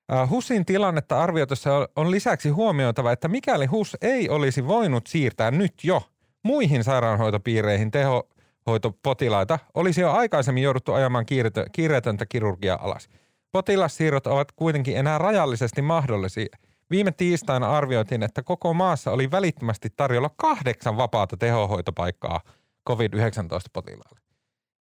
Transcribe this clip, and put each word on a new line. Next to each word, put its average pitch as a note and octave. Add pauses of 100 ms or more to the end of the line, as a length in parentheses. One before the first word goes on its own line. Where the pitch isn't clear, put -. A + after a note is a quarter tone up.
ää, C3
husin A3
tilannetta F3
arvioitaessa C#3+
on, C#3
on D#3+
lisäksi G3
huomioitava, C#3+
että B2+
mikäli G3+
hus G3
ei B3
olisi C3+
voinut F3
siirtää A#2
nyt F3+ (100)
jo D#3+ (420)
muihin G3+
sairaanhoitopiireihin G#2+
tehohoitopotilaita, A#2+ (140)
olisi E3+
jo E3
aikaisemmin C#3
jouduttu C3
ajamaan B2
kiiretö-, A2+
kiireetöntä B2
kirurgiaa G2
alas. - (420)
Potilassiirrot E3
ovat C#3
kuitenkin C#3+
enää D3+
rajallisesti D3
mahdollisia. A#2+ (440)
Viime F#3+
tiistaina D3
arvioitiin, B2+
että B2
koko E3+
maassa E3+
oli C3
välittömästi D3
tarjolla C3
kahdeksan C3
vapaata A2
tehohoitopaikkaa F#2+ (460)
covid A2+
yhdeksäntoista G#2
potilaalle. - (640)